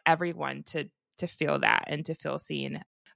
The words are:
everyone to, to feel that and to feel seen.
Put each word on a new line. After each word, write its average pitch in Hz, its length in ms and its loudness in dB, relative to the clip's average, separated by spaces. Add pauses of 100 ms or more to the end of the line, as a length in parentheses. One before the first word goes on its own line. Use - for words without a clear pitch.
everyone 160 580 2
to, - 240 -6 (300)
to 180 80 -4
feel 143 320 0
that - 300 4
and 151 180 -4
to 160 80 -4
feel 139 240 -4
seen. 139 440 -6 (340)